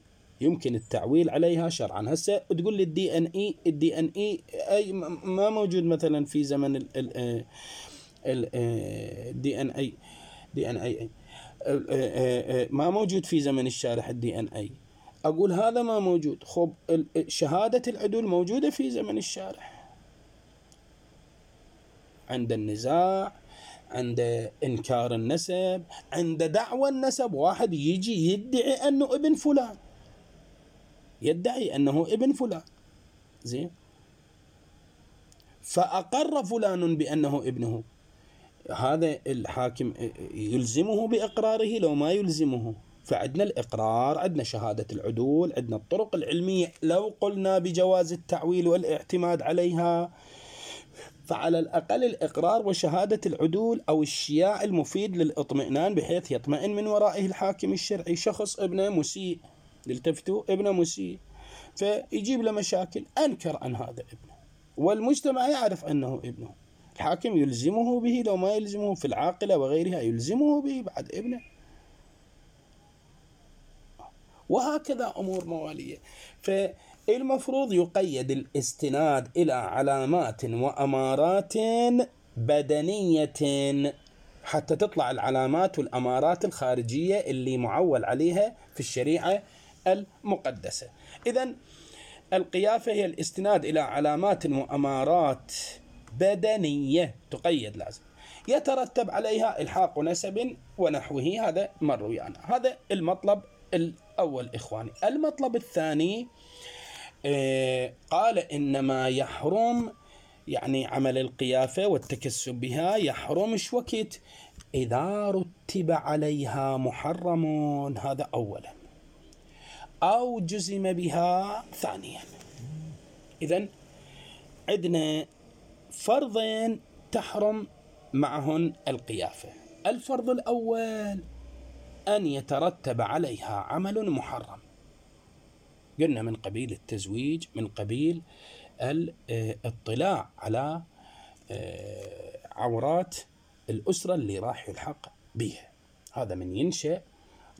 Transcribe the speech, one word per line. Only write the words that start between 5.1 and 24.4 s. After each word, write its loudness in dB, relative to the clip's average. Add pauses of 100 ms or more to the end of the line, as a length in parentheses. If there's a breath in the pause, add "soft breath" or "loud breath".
ما 2
موجود 2
مثلًا 2
في 0
زمن 0
ال-، -6
ال-، -4
آه، -4 (800 loud breath)
ال-، -2
آه، -4
دي -2
ان 0
اي، -4 (600 loud breath)
دي -2
ان -2
اي -4
اي، -8 (540 loud breath)
آه، 0
آه، 0
آه، -4
ما 2
موجود 0
في 2
زمن 2
الشارح -2
الدي -4
ان -2
اي. -8 (540 loud breath)
أقول 2
هذا 4
ما 2
موجود. 2
خب، 0 (160)
ال-، 2
شهادة 2
العدول 0
موجودة 2
في -2
زمن -2
الشارح. -10 (2500)
عند -2
النزاع، 0 (560 loud breath)
عند -2 (140)